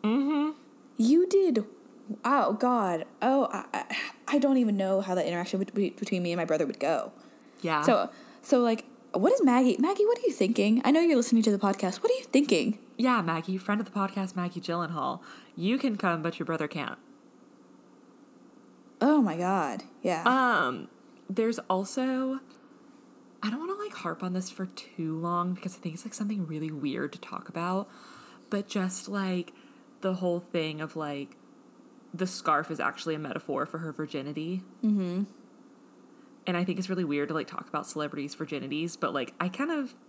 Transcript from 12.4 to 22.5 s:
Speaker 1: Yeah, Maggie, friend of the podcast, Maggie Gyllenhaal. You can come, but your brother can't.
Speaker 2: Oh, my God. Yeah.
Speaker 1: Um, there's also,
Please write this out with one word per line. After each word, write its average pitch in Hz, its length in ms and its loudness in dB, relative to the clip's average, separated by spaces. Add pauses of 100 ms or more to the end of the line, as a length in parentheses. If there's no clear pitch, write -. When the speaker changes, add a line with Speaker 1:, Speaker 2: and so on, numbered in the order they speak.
Speaker 1:
Yeah, 240 240 2
Maggie, 165 360 -2
friend 208 240 -2
of 208 100 -4
the 202 80 -4
podcast, 196 360 -2
Maggie 175 260 -4
Gyllenhaal. 165 580 -4 (360)
You 202 220 0
can 247 200 0
come, 170 240 0
but 165 180 -4
your 156 60 -4
brother 160 220 -2
can't. - 300 -6 (2000)
Speaker 2:
Oh, 285 200 6
my 170 160 2
God. 175 460 -2 (180)
Yeah. 170 240 0
Speaker 1:
Um, 220 600 2 (420)
there's 220 300 0 (100)
also, 262 680 -2 (1040)